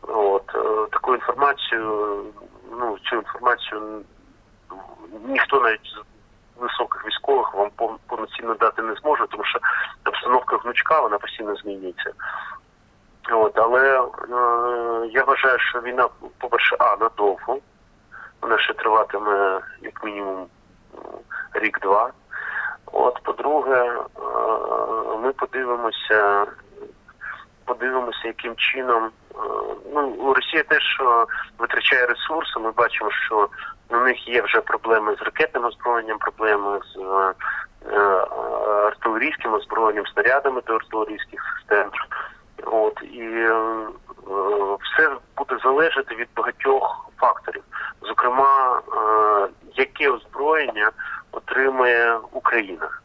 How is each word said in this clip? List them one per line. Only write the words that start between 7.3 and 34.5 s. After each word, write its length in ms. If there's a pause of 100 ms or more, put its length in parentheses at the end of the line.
вам 220
пов-, 300
повноцінно 480
дати 280
не 120
зможе, 360
тому 140
що 140 (480)
обстановка 500
гнучка, 440
вона 180
постійно 380
змінюється. 560 (1160)
От, 280
але, 420
е, 40 (1040)
я 140
вважаю, 340
що 220
війна, 280 (300)
по-перше, 400
а, 180
надовго, 640 (840)
вона 180
ще 140
триватиме, 880 (220)
як 220
мінімум, 420 (1040)
рік-два. 580 (840)
От, 300
по-друге, 540
е, 260 (1200)
ми 100
подивимося, 1120 (1160)
подивимося, 600
яким 320
чином, 480
е, 340 (560)
ну, 400
Росія 280
теж, 380
е, 40 (540)
витрачає 480
ресурси, 540
ми 100
бачимо, 400
що 380 (420)
у 60
них 320
є 140
вже 180